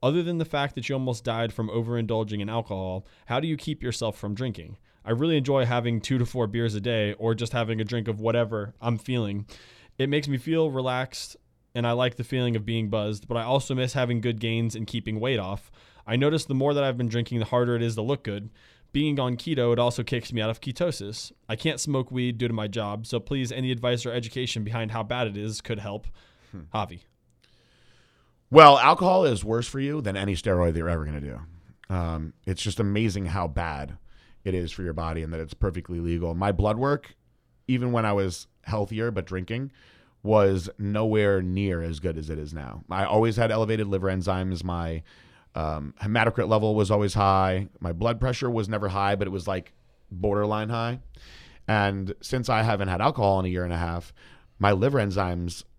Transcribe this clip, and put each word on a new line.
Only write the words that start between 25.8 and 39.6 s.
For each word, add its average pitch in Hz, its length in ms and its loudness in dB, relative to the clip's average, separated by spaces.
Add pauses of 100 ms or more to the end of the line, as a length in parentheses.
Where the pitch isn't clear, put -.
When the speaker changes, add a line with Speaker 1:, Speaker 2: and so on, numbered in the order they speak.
Speaker 2:
Hmm. 90 100 -14 (120)
Speaker 1:
Javi." 90 260 -6 (1500)
Speaker 2:
Well, 143 280 12
alcohol 175 480 6
is 113 180 2
worse 113 240 -2
for 135 120 -8
you 143 200 -4
than 101 160 -2
any 98 180 0
steroid 87 380 2
that 80 60 0
you're 82 100 -2
ever 82 160 -2
gonna 73 160 -6
do. 69 200 -10 (480)
Um, 82 460 -4 (120)
it's 92 160 -4
just 104 180 -4
amazing 101 460 0
how 85 220 -2
bad 73 480 -6 (480)
it 95 100 -2
is 87 180 -2
for - 100 -10
your 87 100 -4
body 80 300 -4
and 80 100 -6
that 80 80 -6
it's 80 140 -10
perfectly 87 460 -4
legal. 85 340 -2
My 98 180 0
blood 101 260 2
work, 143 360 0 (540)
even 123 240 0
when 113 120 2
I 104 80 2
was 95 340 0 (180)
healthier 110 460 -2
but 98 160 -4
drinking, 113 440 -6 (520)